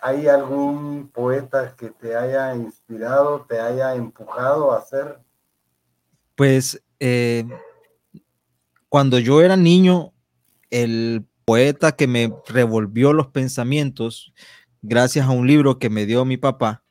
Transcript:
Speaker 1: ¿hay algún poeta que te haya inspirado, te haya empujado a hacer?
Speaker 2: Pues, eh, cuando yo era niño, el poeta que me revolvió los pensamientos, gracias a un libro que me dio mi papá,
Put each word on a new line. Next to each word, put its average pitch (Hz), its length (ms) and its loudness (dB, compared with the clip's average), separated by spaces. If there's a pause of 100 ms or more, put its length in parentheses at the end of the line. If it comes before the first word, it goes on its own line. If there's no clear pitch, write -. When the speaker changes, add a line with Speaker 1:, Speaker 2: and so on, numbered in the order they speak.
Speaker 1:
¿hay 139 260 -4
algún 143 840 -2
poeta 127 640 -6
que 113 140 -16
te 117 260 -12
haya 131 400 -4
inspirado, 120 920 -4
te 113 120 -6
haya 127 340 -4
empujado 127 800 -4
a 110 60 -2
hacer? 139 400 -10 (1160)
Speaker 2:
Pues, 135 480 0 (160)
eh, 120 480 -2 (1400)
cuando 135 300 2
yo 135 240 4
era 185 140 4
niño, 180 560 4 (580)
el 117 540 -2 (200)
poeta 139 480 4
que 147 140 0
me 117 260 0 (160)
revolvió 113 640 2
los 151 160 0
pensamientos, 131 1040 -6 (500)
gracias 123 440 0
a 131 40 2
un 123 160 0
libro 139 320 4
que 123 120 -4
me 107 160 -4
dio 120 180 0
mi 131 120 -4
papá, 127 540 -4